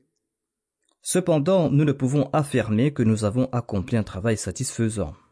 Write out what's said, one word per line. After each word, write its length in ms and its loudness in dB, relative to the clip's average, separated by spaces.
Cependant, 680 2
nous 140 4
ne 80 2
pouvons 400 0
affirmer 600 0
que 100 -2
nous 220 2
avons 260 0
accompli 460 -2
un 80 0
travail 320 -2
satisfaisant. 800 -4